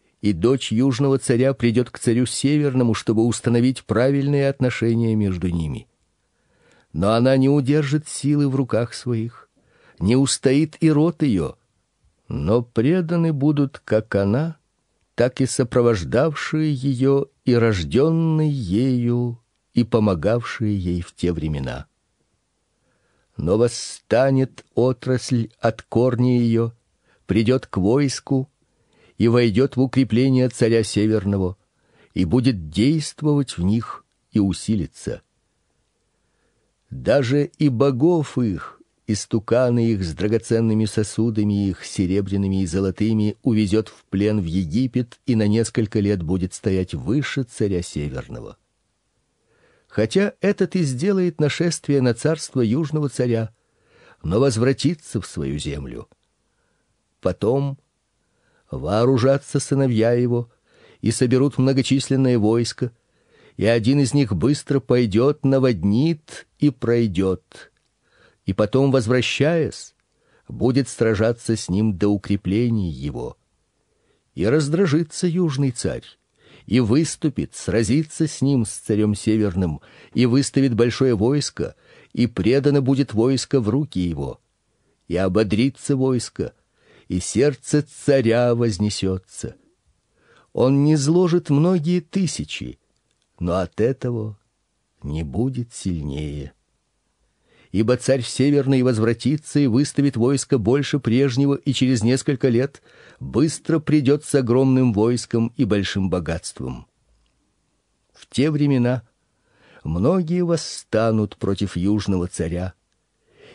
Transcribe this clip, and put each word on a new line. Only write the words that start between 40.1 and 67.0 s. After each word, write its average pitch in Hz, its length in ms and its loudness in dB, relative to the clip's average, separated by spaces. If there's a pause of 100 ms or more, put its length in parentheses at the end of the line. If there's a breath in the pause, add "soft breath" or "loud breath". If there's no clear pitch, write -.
драгоценными 110 720 0
сосудами 104 840 0
их, 92 160 -6
серебряными 95 800 -2
и 95 40 -2
золотыми, 104 800 -2
увезет 107 440 0
в - 180 -20
плен 104 340 0
в 87 60 -2
Египет 98 800 -2
и 120 100 0
на 107 100 2
несколько 110 540 0
лет 101 240 0
будет 90 300 -2
стоять 92 380 -2
выше 131 520 -4
царя 98 380 -4
северного. 65 720 -10 (1300)
Хотя 190 540 0
этот 196 340 0
и 185 80 0
сделает 170 580 -2
нашествие 147 600 0
на 123 120 2
царство 151 460 -4
южного 143 480 0
царя, 117 460 -2 (680 soft breath)
но 87 160 2
возвратится 135 800 0
в 92 60 -12
свою 71 300 -6
землю. 69 520 -10 (1120)
Потом 135 580 -2 (920)
вооружатся 120 880 0
сыновья 120 540 0
его 120 360 -2 (500 soft breath)
и 113 120 0
соберут 127 460 2
многочисленное 131 840 2
войско, 117 500 0 (640 soft breath)
и 95 100 0
один 117 340 2
из 135 140 0
них 131 200 2
быстро 135 460 0
пойдет, 123 640 0
наводнит 131 1040 0 (100)
и 147 120 2
пройдет, 98 1000 -2 (720 soft breath)